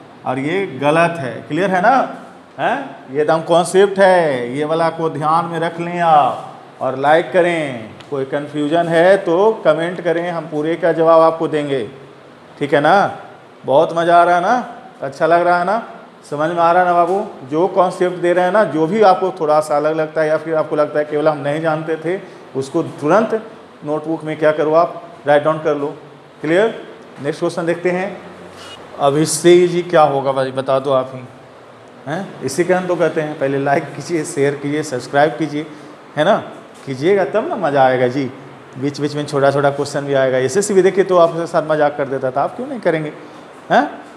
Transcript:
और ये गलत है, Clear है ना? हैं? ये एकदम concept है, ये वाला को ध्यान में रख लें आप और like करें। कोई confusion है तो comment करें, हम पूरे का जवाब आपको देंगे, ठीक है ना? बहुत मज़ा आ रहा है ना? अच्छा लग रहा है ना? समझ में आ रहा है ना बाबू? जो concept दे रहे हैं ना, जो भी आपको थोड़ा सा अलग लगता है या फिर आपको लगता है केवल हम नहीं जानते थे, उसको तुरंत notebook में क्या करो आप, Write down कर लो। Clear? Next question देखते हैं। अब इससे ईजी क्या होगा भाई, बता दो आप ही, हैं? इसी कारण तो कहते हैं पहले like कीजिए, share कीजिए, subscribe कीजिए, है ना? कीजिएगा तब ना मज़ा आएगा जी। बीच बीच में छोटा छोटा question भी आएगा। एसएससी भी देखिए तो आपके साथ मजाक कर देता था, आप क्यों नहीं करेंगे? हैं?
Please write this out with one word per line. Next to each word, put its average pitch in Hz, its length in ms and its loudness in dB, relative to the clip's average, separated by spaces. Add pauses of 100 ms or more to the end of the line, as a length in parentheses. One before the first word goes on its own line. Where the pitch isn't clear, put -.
(260)
और 131 120 -4
ये 175 280 -4 (120)
गलत 165 400 2
है, 127 140 -8 (160)
Clear 180 220 -2
है 185 120 0
ना? 247 140 4 (640)
हैं? 196 200 -2 (320)
ये 135 120 -2
एकदम 160 200 2
concept 190 560 4
है, 151 580 4
ये 147 80 -2
वाला 165 260 0
को 160 200 -4
ध्यान 156 340 0
में 170 160 -6
रख 170 200 -4
लें 175 200 -6
आप 147 800 0
और 131 180 -4
like 156 340 2
करें। 156 580 -2 (200)
कोई 135 140 -4
confusion 147 640 -2
है 170 300 4
तो 190 340 2 (120)
comment 165 360 0
करें, 170 300 -2
हम 165 160 -6
पूरे 156 300 -2
का 165 160 0
जवाब 165 300 6
आपको 165 260 2
देंगे, 143 340 -2 (760)
ठीक 147 160 -2
है 143 60 4
ना? 156 400 2 (440)
बहुत 156 320 2
मज़ा 170 240 4
आ 175 40 6
रहा 175 100 2
है 175 80 2
ना? 226 260 -2 (340)
अच्छा 139 240 -2
लग 170 160 4
रहा 175 160 2
है 175 60 -2
ना? 214 180 -2 (480)
समझ 151 200 -2
में 175 80 -4
आ 170 140 4
रहा 180 100 4
है 180 60 0
ना 175 60 2
बाबू? 175 260 2 (300)
जो 160 180 0
concept 180 480 0
दे 175 160 0
रहे 180 120 2
हैं 180 80 0
ना, 214 120 6
जो 156 220 0
भी 214 160 2
आपको 185 280 4 (100)
थोड़ा 151 200 2
सा 151 160 0
अलग 151 200 0
लगता 156 240 -2
है 156 80 2
या 156 80 2
फिर 160 180 -4
आपको 156 220 -2
लगता 151 220 0
है 151 60 0
केवल 151 240 0
हम 151 100 0
नहीं 143 240 -4
जानते 160 340 -2
थे, 165 220 -4 (380)
उसको 135 260 -2
तुरंत 175 520 0 (500)
notebook 151 400 -6
में 156 140 -6
क्या 156 140 4
करो 156 220 0
आप, 170 280 2 (240)
Write 143 180 4
down 156 140 0
कर 156 180 -2
लो। 143 180 -6 (480)
Clear? 190 320 2 (480)
Next 151 180 -6
question 170 260 -4
देखते 170 240 -2
हैं। 185 260 -4 (840)
अब 143 200 2
इससे 160 360 4
ईजी 175 300 4
क्या 170 200 4
होगा 139 280 0
भाई, 131 200 -2
बता 135 260 0
दो 135 140 -2
आप 131 220 0
ही, 127 80 -14 (840)
हैं? 160 360 -10
इसी 147 220 -2
कारण 180 220 0
तो 175 100 -2
कहते 160 240 0
हैं 151 180 -6
पहले 139 220 -2
like 143 340 -2
कीजिए, 156 320 -4
share 143 280 -2
कीजिए, 143 300 -4
subscribe 143 540 -2
कीजिए, 151 280 -6 (500)
है 151 80 0
ना? 180 180 2 (440)
कीजिएगा 165 400 0
तब 233 220 -2
ना 349 100 -6
मज़ा 143 260 2
आएगा 127 240 2
जी। 135 160 -4 (540)
बीच 143 220 -6
बीच 143 160 -4
में 147 100 -4
छोटा 139 240 2
छोटा 139 200 2
question 143 340 -4
भी 139 100 -2
आएगा। 131 240 2
एसएससी 160 360 0
भी 190 80 6
देखिए 185 220 2
तो 180 140 0
आपके 165 280 2
साथ 156 240 -2
मजाक 147 260 0
कर 139 120 -4
देता 131 220 -4
था, 139 120 -2
आप 175 140 -6
क्यों 247 100 -8
नहीं 269 140 -10
करेंगे? 156 320 0 (580)
हैं? 247 200 4 (260)